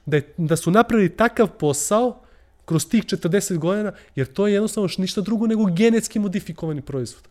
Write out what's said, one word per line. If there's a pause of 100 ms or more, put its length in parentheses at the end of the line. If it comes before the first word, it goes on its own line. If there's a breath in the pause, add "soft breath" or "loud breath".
da
je,
da
su
napravili
takav
posao (420 soft breath)
kroz
tih
četrdeset
godina, (240 loud breath)
jer
to
je
jednostavno
š-,
ništa
drugo
nego
genetski
modifikovani
proizvod.